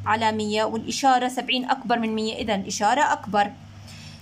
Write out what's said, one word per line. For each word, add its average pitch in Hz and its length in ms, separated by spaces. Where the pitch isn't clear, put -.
على 220 260
مية، 214 320
والإشارة 247 640
سبعين 254 420
أكبر 240 280
من 220 160
مية، 220 200
إذا 220 200
الإشارة 214 580
أكبر. 202 380